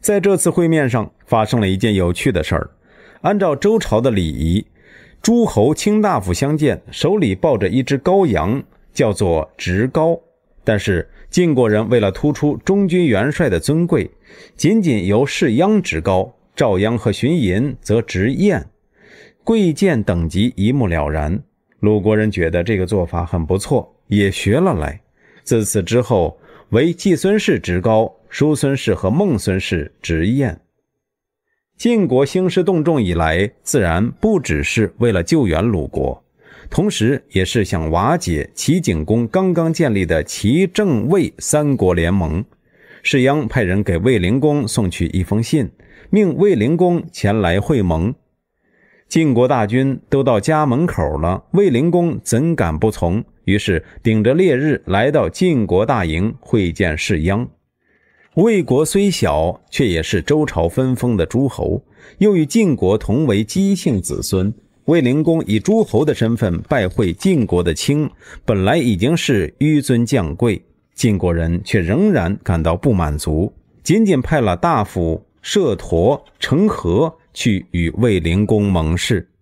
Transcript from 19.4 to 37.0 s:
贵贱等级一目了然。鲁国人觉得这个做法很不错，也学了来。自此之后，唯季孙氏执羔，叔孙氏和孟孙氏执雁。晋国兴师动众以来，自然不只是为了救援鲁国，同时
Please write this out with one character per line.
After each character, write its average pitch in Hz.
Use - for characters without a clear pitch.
贵 214
贱 151
等 87
级 95
一 101
目 127
了 80
然。 78
鲁 107
国 107
人 107
觉 85
得 87
这 110
个 92
做 92
法 85
很 85
不 90
错， 107
也 101
学 104
了 180
来。 78
自 117
此 98
之 113
后， 90
唯 143
季 170
孙 196
氏 180
执 90
羔， 110
叔 151
孙 139
氏 113
和 92
孟 160
孙 95
氏 85
执 82
雁。 120
晋 226
国 131
兴 185
师 180
动 165
众 156
以 92
来， 82
自 -
然 92
不 214
只 76
是 104
为 117
了 92
救 143
援 82
鲁 95
国， -
同 202
时 127